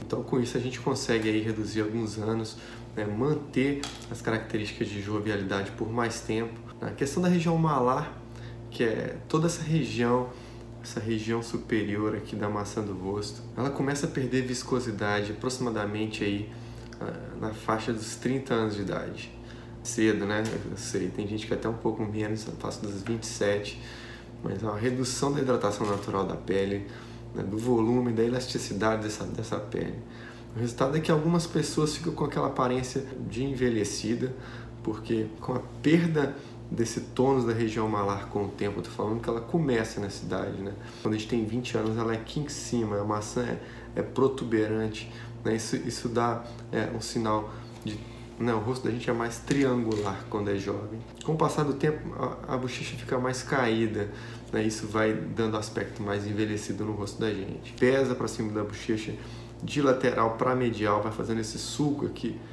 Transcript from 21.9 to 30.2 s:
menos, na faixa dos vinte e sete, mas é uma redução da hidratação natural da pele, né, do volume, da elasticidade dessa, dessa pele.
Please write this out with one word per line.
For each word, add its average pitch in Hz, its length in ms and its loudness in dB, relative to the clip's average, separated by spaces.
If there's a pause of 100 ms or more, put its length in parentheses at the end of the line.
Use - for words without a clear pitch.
menos, 107 420 -2
na 117 60 -6
faixa - 280 -6
dos 101 200 -4
vinte 113 220 -2
e - 40 -6
sete, 101 540 2 (640)
mas 101 180 -2
é 113 40 0
uma 104 120 0
redução 127 540 2
da 143 80 2
hidratação 113 460 4
natural 98 400 0
da 90 100 -2
pele, 98 500 0 (480)
né, - 80 -2
do 98 140 -2
volume, 120 560 4
da 110 100 4
elasticidade 110 840 0
dessa, 107 200 -4
dessa - 320 -4
pele. - 420 -4 (560)